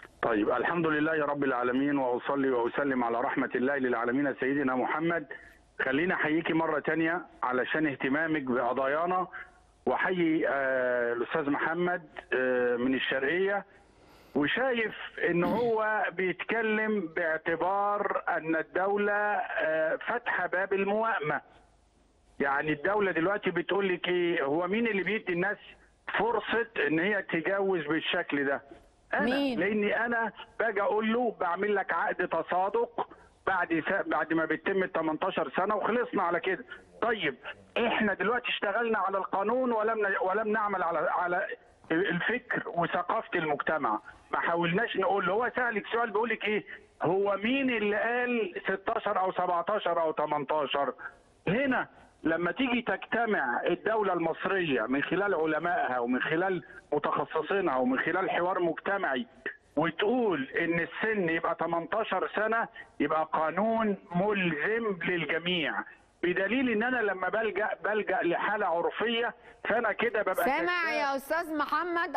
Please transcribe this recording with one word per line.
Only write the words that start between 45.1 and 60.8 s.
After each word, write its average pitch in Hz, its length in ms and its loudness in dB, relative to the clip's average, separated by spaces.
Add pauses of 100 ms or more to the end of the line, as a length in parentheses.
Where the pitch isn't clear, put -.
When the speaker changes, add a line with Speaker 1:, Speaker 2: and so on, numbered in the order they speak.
Speaker 1:
له. 180 60 0
هو 226 240 0
سألك 233 360 -2
سؤال 233 180 0
بيقول 220 200 0
لك 220 140 -2
إيه؟ 208 200 0 (380)
"هو 196 340 2
مين 254 340 2
اللي 208 260 2
قال 233 680 0
ستاشر 202 560 -2
أو 185 120 2
سبعتاشر 180 720 0
أو 156 100 2
تمنتاشر؟" 147 840 0 (540)
هنا 240 400 2 (340)
لما 165 300 2
تيجي 247 300 0
تجتمع 196 840 0
الدولة 190 460 2
المصرية 165 720 0
من 131 200 0
خلال 185 320 0
علمائها 156 640 0
ومن 123 240 0
خلال 175 400 0 (300)
متخصصينها 156 840 0
ومن 131 220 2
خلال 175 320 0
حوار 180 300 0
مجتمعي 165 640 -2 (500)
وتقول 170 760 0
إن 170 300 0